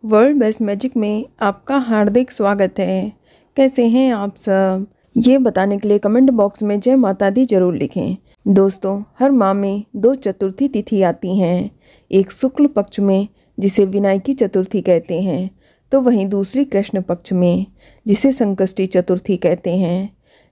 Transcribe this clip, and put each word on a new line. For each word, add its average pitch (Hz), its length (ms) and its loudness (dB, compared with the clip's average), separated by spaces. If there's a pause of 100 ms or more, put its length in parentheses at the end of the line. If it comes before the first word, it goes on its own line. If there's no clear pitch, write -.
वर्ल्ड 233 320 4
बेस्ट 220 240 0
मैजिक 208 360 -4
में 214 280 -2 (140)
आपका 214 380 -2
हार्दिक 226 540 0
स्वागत 202 480 -2
है। 190 340 -4 (440)
कैसे 262 300 2
हैं 254 260 2
आप 202 220 -6
सब? 190 500 -2 (320)
ये 247 200 4
बताने 202 400 0
के 208 100 -6
लिए 208 120 2
कमेंट 240 320 2
बॉक्स 208 320 -2
में 208 160 -2
जय 254 160 2
माता 196 340 2
दी 247 160 0
जरूर 180 300 0
लिखें। - 420 -4 (300)
दोस्तों, 196 540 0 (180)
हर 269 120 2
माह 202 220 2
में 202 300 -4 (120)
दो 220 200 2
चतुर्थी 196 520 -4
तिथि 208 340 -2
आती 180 360 -2
हैं, 180 340 0 (400)
एक 190 200 2
शुक्ल 262 360 0
पक्ष 208 320 -4
में 196 280 0 (320)
जिसे 196 260 2
विनायकी 196 480 -2
चतुर्थी 190 480 -2
कहते 170 400 0
हैं, 185 280 -4 (420)
तो 269 100 2
वहीं 233 260 2
दूसरी 202 380 -2
कृष्ण 202 360 -4
पक्ष 180 320 -6
में 180 320 0 (420)
जिसे 214 240 2
संकष्टी 196 540 -2
चतुर्थी 185 520 -2
कहते 175 400 -2
हैं। 185 320 -2 (420)